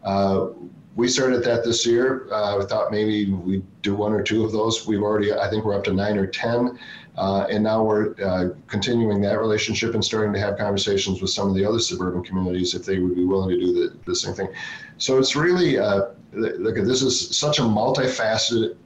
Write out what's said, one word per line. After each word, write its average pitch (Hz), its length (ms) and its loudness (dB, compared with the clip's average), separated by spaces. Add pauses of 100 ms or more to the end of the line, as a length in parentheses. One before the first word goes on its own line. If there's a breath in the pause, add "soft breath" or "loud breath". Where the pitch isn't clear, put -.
Uh, 98 460 0 (460)
we 120 120 2
started 127 360 2
that 117 200 2
this 117 220 0
year. 127 460 2
Uh, 104 260 0
we 98 80 0
thought 107 260 -2
maybe 107 400 0
we'd 95 340 -2 (160)
do 101 140 0
one 104 180 0
or 101 100 0
two 110 220 0
of - 60 -2
those. 110 360 -2
We've 104 140 0
already, 104 320 0
I 101 160 0
think 107 160 -2
we're 101 100 0
up 98 100 -2
to 101 80 0
nine 101 240 0
or 95 100 2
ten. 120 500 -2 (400 loud breath)
Uh, 98 320 0
and 107 140 0
now 110 180 2
we're, 107 400 2
uh, 90 280 0 (180)
continuing 107 540 0
that 101 180 2
relationship 110 540 0
and 107 100 0
starting 107 300 0
to 98 60 -2
have 101 180 -2
conversations 98 640 0
with 92 80 -2
some 98 180 0
of 95 80 2
the 95 80 2
other 113 160 2
suburban 90 420 -2
communities 90 520 -2
if 87 120 -8
they 95 140 0
would 90 160 2
be 90 80 2
willing 95 340 2
to 90 80 0
do 87 80 2
the, 87 320 0
the 90 100 -2
same - 180 -4
thing. - 160 -6 (480 loud breath)
So 131 200 0
it's 131 160 2
really, 160 460 2
uh, 101 280 2 (260)
th-, 107 260 -2
look, 107 160 0
this 123 260 2
is - 360 -2
such 147 220 0
a - 20 2
multifaceted 113 1120 0 (100)